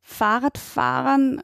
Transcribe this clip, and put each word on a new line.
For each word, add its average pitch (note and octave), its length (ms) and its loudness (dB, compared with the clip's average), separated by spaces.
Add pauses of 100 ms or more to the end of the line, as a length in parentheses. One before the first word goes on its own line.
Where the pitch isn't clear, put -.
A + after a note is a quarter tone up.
Fahrradfahrern B3+ 1400 0